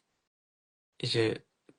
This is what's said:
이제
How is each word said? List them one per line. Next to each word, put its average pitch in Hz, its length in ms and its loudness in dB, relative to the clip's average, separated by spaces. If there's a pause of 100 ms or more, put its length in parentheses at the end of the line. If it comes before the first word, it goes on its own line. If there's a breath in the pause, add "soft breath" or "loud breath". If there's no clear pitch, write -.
(1000)
이제 117 340 0 (460)